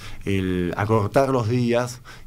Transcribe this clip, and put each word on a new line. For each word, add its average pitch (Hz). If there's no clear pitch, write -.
el 92
acortar 113
los 123
días 120